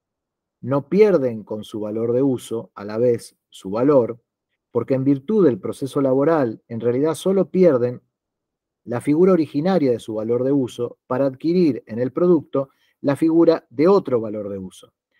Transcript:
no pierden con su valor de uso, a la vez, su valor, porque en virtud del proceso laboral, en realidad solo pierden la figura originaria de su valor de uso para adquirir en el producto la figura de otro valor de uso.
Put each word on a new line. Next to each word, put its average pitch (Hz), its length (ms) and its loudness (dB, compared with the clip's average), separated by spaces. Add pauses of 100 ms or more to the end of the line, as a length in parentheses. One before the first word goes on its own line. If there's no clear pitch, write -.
(600)
no 135 260 -4
pierden 151 560 2
con 107 220 -12
su 107 160 -10
valor 110 320 -4
de 123 80 2
uso, 117 540 -4
a 101 100 -14
la 107 120 -8
vez, 120 380 -2 (140)
su - 220 -14
valor, 120 500 0 (500)
porque 120 220 -2
en 131 100 -2
virtud 143 420 0
del 120 140 2
proceso 123 400 -8
laboral, 135 680 0
en 117 120 -10
realidad 131 360 -2
solo 190 340 -2
pierden 127 540 2 (800)
la 117 180 -6
figura 170 300 4
originaria 160 600 0
de 113 80 -2
su 110 160 -10
valor 113 280 -2
de 131 80 0
uso 120 560 -4
para 127 180 0
adquirir 151 600 -2
en 107 120 -10
el 127 120 -2
producto 160 580 0 (320)
la 139 140 -2
figura 165 540 4
de 139 180 2
otro 160 340 2
valor 107 280 -8
de 98 100 -8
uso. - 340 -16 (260)